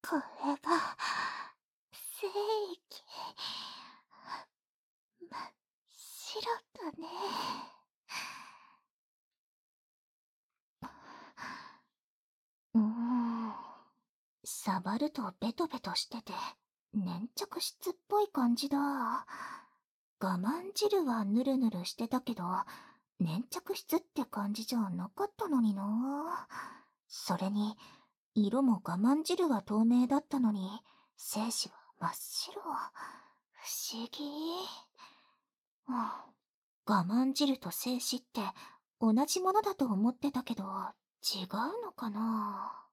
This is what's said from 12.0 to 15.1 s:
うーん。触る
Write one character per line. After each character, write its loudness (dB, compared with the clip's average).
う 8
ー 10
ん。 0
触 -2
る 2